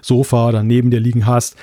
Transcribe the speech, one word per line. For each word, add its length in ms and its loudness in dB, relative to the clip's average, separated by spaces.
Sofa 480 0
oder 140 0
neben 280 0
dir 80 0
liegen 260 -2
hast, 380 -2